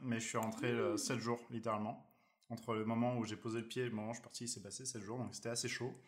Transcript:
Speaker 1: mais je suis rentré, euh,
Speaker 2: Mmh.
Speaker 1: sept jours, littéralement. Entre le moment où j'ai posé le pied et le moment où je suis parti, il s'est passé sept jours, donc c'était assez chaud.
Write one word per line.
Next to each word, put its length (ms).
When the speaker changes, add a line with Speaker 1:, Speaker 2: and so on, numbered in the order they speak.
Speaker 1:
mais 180
je 80
suis 80
rentré, 340
euh, 220
Speaker 2:
Mmh. 60
Speaker 1:
sept 220
jours, 280
littéralement. 580
Entre 240
le 100
moment 320
où 80
j'ai 120
posé 260
le 40
pied 160
et 40
le 60
moment 180
où 20
je 60
suis 40
parti, 220
il 40
s'est 120
passé 240
sept 160
jours, 160
donc 180
c'était 140
assez 180
chaud. 280